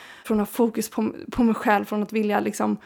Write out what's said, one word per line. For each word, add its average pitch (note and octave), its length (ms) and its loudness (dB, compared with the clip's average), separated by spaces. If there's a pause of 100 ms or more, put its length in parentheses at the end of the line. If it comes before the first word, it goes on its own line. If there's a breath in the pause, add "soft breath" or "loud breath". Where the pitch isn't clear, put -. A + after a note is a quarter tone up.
(240 loud breath)
från G#3+ 160 0
att G3+ 80 -2
ha - 60 -14
fokus A3+ 360 0
på, A3 220 -2 (180)
på B3+ 120 0
mig A3+ 120 4
själv, G#3 300 2
från G#3+ 180 -2
att G3+ 100 -6
vilja, G#3 280 0
liksom, G#3 440 -2